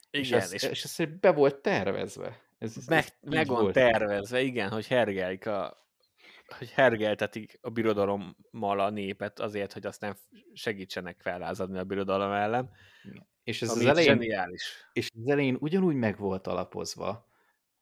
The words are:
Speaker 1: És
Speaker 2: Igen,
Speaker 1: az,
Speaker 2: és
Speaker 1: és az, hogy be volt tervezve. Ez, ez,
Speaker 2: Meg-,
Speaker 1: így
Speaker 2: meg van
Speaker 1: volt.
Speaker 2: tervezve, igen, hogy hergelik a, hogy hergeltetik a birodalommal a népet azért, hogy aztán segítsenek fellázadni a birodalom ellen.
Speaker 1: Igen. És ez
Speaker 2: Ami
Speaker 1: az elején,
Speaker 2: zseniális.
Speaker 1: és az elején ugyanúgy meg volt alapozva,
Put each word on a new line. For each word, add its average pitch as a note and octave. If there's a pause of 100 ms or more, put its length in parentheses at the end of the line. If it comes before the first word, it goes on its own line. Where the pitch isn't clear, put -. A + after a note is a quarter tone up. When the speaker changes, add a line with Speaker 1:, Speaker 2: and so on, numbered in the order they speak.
Speaker 1:
És C#3+
Speaker 2:
Igen, A#2+
Speaker 1:
az, F2
Speaker 2:
és G2+
Speaker 1:
és -
az, -
hogy D#3+
be F#3+
volt C#3
tervezve. G2 (160)
Ez, A2+
ez, C3
Speaker 2:
Meg-, D3+
Speaker 1:
így -
Speaker 2:
meg D#3
van A#2+
Speaker 1:
volt. F#2+
Speaker 2:
tervezve, G#2+
igen, B2
hogy A2
hergelik F#2+
a, G2+ (720)
hogy A#2+
hergeltetik G#2+
a B2+
birodalommal G2+
a G2
népet G#2
azért, G#2
hogy G2+
aztán G2 (360)
segítsenek F#2+
fellázadni F2+
a F#2
birodalom G2
ellen. G#2+ (320)
Speaker 1:
Igen. - (160)
És A#2
ez A2+
Speaker 2:
Ami A2+
Speaker 1:
az B2
elején, D3+
Speaker 2:
zseniális. G#2
Speaker 1:
és - (120)
az B2+
elején C#3
ugyanúgy E3+
meg A2
volt F#2+
alapozva, F#2 (540)